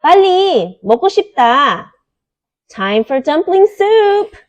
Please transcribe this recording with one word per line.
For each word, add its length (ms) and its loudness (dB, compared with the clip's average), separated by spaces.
빨리, 800 0
먹고 260 0
싶다. 840 -2
Time 360 -4
for 180 -4
dumpling 440 0
soup. 720 0